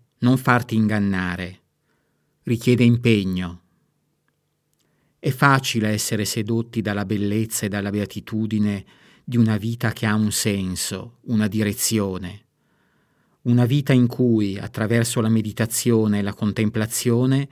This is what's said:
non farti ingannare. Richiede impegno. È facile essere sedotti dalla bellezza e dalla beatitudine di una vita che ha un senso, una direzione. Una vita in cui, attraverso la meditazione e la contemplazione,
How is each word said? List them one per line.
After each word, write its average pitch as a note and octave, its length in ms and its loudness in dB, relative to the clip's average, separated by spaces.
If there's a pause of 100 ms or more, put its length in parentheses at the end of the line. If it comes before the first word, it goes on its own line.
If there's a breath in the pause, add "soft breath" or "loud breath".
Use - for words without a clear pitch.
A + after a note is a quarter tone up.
(200)
non B2 180 4
farti B2 380 0
ingannare. F#2+ 880 -2 (800)
Richiede A#2+ 420 2
impegno. G2 760 2 (1600)
È C#3 120 -2
facile C3 580 2
essere G#2+ 340 -2
sedotti A2+ 580 -4
dalla G2+ 220 -2
bellezza G#2 640 -2
e - 20 -2
dalla G2+ 220 -4
beatitudine G#2 960 -4 (360 soft breath)
di A#2+ 140 -6
una A2 220 4
vita A2+ 340 -4
che - 140 -6
ha G#2+ 100 0
un G#2+ 160 0
senso, G2 920 -4
una G#2+ 240 0
direzione. G2+ 960 -2 (960)
Una B2 240 4
vita C#3 280 2
in B2 140 6
cui, A2 520 0
attraverso A2+ 640 0
la G#2+ 80 0
meditazione A2 920 0
e - 20 -2
la G2 120 -4
contemplazione, A#2 1200 0